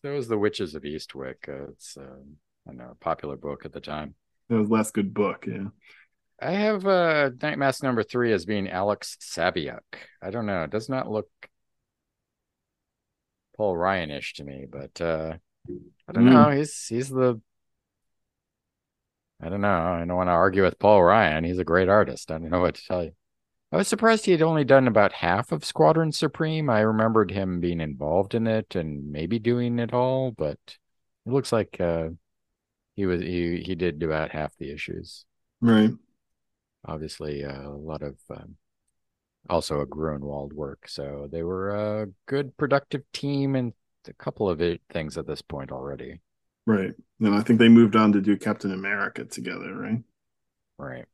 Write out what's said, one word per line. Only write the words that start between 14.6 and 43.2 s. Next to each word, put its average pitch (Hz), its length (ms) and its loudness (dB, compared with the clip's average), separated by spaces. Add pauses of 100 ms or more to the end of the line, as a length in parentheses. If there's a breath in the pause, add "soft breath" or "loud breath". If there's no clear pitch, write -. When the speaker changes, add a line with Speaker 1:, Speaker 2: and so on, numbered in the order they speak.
Speaker 1:
but, 69 320 -16
uh, 80 360 -2 (720)
I - 40 -16
don't 117 120 4
Speaker 2:
Mm. 127 80 10
Speaker 1:
know. 147 180 10
He's, 147 380 -4
he's 127 220 -4
the, 127 300 0 (2000)
I 80 80 -10
don't 98 120 -6
know. 101 80 2
I 85 360 0
don't 87 120 -2
wanna 90 160 2
argue 92 320 4
with 87 160 0
Paul 101 240 8
Ryan. 87 400 6
He's 90 140 -2
a 90 60 -2
great 90 240 4
artist. 98 440 2
I 80 60 -6
don't 82 120 -10
know 87 100 2
what 87 160 2
to - 100 -18
tell 90 180 -4
you. 80 80 -12 (580)
I 156 60 -2
was 190 120 2
surprised 226 380 2
he 196 60 4
had 160 100 4
only 160 220 2
done 131 240 6
about 101 240 6
half 90 400 0
of 151 120 -4
Squadron 160 480 2
Supreme. 156 560 -2
I 110 120 4
remembered 110 500 4
him 92 300 -4
being 85 200 -2
involved 78 540 -2
in 113 120 -2
it 110 300 -2
and 73 360 -6
maybe 85 260 -4
doing 120 400 0
it 117 160 -4
all, 131 380 0
but 76 260 -4 (680)
it 113 80 -6
looks 135 200 -2
like, 110 280 -2
uh, 82 300 0 (840)
he 101 100 -2
was, 90 160 0
he, 87 400 -4
he 92 120 -6
did 82 280 -2
about 78 300 -2
half 76 260 -6
the 69 140 -12
issues. - 520 -14 (360)
Speaker 2:
Right. 110 300 6 (960)
Speaker 1:
Obviously, 76 600 -10
uh, 69 240 -12
a - 20 -12
lot 73 320 -10
of, 69 160 -10 (120)
um, 82 260 -16 (920)
also 78 320 -2
a 71 60 -4
Gruenwald 71 680 -8
work. 73 360 -12
So 71 420 -12
they 82 120 -8
were 92 280 -4 (320)
a 104 60 -8 (180)
good, 139 300 -4
productive 139 460 0 (100)
team 139 440 -2